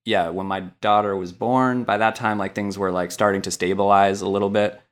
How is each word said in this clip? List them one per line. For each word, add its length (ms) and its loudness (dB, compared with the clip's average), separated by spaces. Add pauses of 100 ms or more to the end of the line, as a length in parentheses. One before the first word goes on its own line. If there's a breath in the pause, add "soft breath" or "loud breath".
yeah, 260 2
when 160 -6
my 140 -4 (200)
daughter 360 2
was 160 -6
born, 520 0
by 140 0
that 160 2
time, 240 -2
like, 160 -6
things 240 -4
were, 140 0
like, 180 -2
starting 320 0
to 80 -8
stabilize 720 2
a 60 -4
little 220 0
bit. 300 -2 (120)